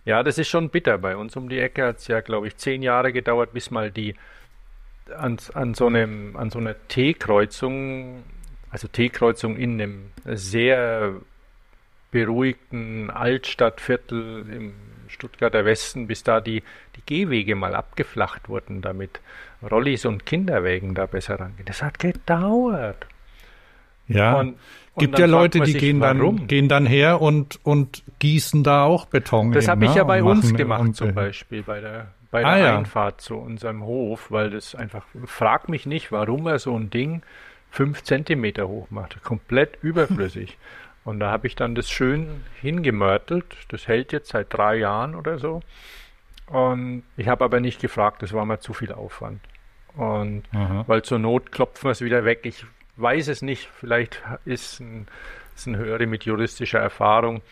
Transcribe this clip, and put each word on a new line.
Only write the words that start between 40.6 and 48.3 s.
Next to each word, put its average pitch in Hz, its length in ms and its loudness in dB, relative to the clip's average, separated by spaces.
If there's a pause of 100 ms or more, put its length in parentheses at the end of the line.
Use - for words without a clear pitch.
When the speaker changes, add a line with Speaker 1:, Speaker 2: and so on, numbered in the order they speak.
Speaker 2:
<laughs> - 60 -20 (340)
Speaker 1:
Und 107 160 -8
da 101 120 0
hab 113 160 -2
ich - 100 -6
dann 117 180 -2
das 117 160 -4
schön 147 520 -2 (180)
hingemörtelt. 131 840 0 (220)
Das - 200 -10
hält 120 240 0
jetzt 147 160 -6
seit 104 240 -4
drei 107 240 2
Jahren 113 380 -2
oder 165 240 -6
so. 160 240 -6 (840)
Und 127 580 0 (120)
ich 104 100 -4
hab 123 140 2
aber 123 200 2
nicht 123 200 -4
gefragt, 107 420 0
das 101 120 -8